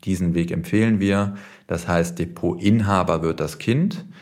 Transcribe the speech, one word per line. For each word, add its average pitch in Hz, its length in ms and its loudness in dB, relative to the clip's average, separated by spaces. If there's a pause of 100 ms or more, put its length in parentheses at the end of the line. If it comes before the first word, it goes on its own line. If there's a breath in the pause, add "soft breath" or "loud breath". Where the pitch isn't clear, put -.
Diesen 87 300 0
Weg 85 160 0
empfehlen 107 480 2
wir. 98 340 2 (340 loud breath)
Das 85 200 -6
heißt, 87 320 0
Depotinhaber 90 1040 2
wird 82 160 -2
das 76 180 -4
Kind. 156 480 -2 (160 loud breath)